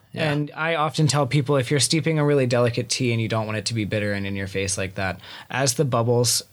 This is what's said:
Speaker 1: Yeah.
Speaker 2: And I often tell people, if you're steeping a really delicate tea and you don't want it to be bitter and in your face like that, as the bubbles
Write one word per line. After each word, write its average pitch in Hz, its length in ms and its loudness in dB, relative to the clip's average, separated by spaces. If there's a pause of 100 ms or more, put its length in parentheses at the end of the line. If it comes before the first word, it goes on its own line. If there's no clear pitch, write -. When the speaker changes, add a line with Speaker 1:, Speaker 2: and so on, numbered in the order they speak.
(120)
Speaker 1:
Yeah. 156 200 -2
Speaker 2:
And 147 220 -2
I 160 220 -2
often 151 320 2
tell 143 180 2
people, 143 300 2
if 127 140 0
you're 147 100 2
steeping 156 400 2
a 147 40 2
really 143 220 4
delicate 120 420 2
tea 123 240 0
and 117 80 0
you 113 80 0
don't 110 180 -2
want 107 120 -4
it 101 80 -6
to 117 80 -4
be 110 100 0
bitter 104 280 -2
and 98 140 -2
in 98 100 -4
your 98 120 -4
face 95 300 -2
like 95 160 -4
that, 95 260 -4 (300)
as 135 240 0
the 160 100 0
bubbles 120 580 2 (100)